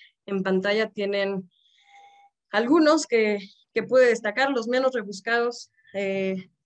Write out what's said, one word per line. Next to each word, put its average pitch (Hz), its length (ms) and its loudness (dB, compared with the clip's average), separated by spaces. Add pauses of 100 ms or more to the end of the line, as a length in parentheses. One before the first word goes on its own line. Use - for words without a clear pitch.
(260)
En 196 160 -4
pantalla 190 480 0
tienen 196 600 -4 (1000)
algunos 302 580 4
que, 214 320 0 (340)
que 220 100 -2
pude 254 240 4
destacar, 226 440 0
los 226 160 -4
menos 254 260 0
rebuscados, 233 760 -4 (220)
eh, 190 560 -4 (160)